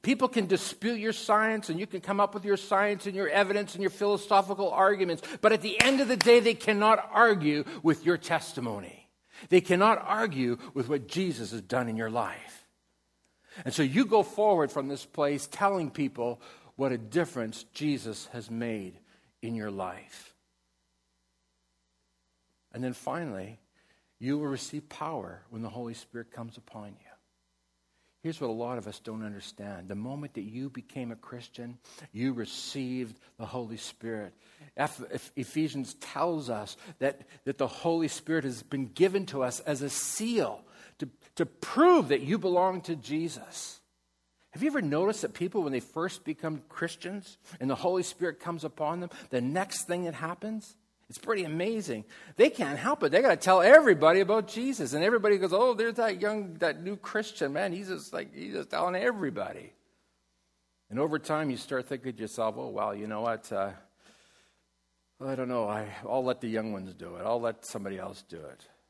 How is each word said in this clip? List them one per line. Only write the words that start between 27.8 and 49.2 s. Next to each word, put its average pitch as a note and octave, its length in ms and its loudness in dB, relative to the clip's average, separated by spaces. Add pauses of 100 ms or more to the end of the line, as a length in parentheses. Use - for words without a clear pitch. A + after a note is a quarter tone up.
Here's D#3+ 160 -8
what B2 120 -4
a - 20 -4
lot A#2+ 240 -6
of G#2 100 -10
us G#2 120 -14
don't A2 260 -10
understand. G2 640 -12
The G2+ 80 -8
moment C3+ 400 -10
that A2 80 -8
you A#2+ 260 -10
became A#2+ 420 -10
a A2+ 40 -10
Christian, A#2+ 640 -16 (320)
you B2+ 220 -2
received B2 840 -6 (220)
the A2+ 80 -10
Holy A#2 300 -8
Spirit. G#2+ 560 -10 (440)
Eph-, D3 340 -4
Eph-, - 240 -10
Ephesians C#3+ 600 -4
tells D#3 520 -4
us A2+ 300 -6 (220)
that, C3+ 240 -2 (220)
that C3+ 120 -4
the C3+ 100 0
Holy E3 400 0
Spirit D#3 360 -2
has B2 180 -6
been C3+ 240 -4
given F3+ 400 2
to C#3 160 -6
us B2 200 -2
as C#3+ 200 -4
a C#3+ 80 -4
seal G3+ 760 -2 (360)
to, D3 100 -6 (280)
to E3+ 100 0
prove D#4 640 6
that C#3 120 2
you D3+ 160 0
belong F#3 440 2
to E3+ 140 -6
Jesus. C3+ 840 -8 (720)
Have D3+ 100 -10
you C#4+ 80 0
ever C#4 140 0
noticed F3 400 0
that - 100 -6
people, F#3 300 -2
when C#3+ 100 -2
they B2+ 60 -2
first - 440 -6
become D#3 460 -6
Christians F3+ 720 -8 (200)
and C3 80 -2
the C3+ 80 2
Holy F3+ 280 0
Spirit E3+ 360 -4
comes E3+ 240 -6
upon D#3 360 -4
them, F3 100 -8 (220)